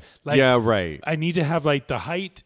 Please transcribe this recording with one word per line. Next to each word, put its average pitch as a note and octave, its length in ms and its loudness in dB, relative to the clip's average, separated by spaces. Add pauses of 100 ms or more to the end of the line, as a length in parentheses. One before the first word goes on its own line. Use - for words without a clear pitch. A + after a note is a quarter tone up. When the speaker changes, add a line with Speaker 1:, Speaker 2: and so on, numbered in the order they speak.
(240)
Speaker 1:
like, C#3+ 140 0
Speaker 2:
Yeah, B2+ 240 6
right. F#2+ 440 0
Speaker 1:
I D#3+ 120 -2
need E3 180 -2
to F3 80 0
have, D3+ 220 -2
like, C#3+ 220 0
the B2 120 -4
height E3+ 460 -10